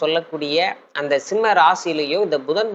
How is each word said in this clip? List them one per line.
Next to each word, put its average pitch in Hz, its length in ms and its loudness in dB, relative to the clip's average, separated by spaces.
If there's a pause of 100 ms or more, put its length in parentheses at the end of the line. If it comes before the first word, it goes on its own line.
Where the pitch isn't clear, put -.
சொல்லக்கூடிய 156 560 -2 (440)
அந்த 143 120 -2 (140)
சிம்ம 214 340 2
ராசியிலேயோ 160 640 2
இந்த 151 220 0
புதன் 202 260 -2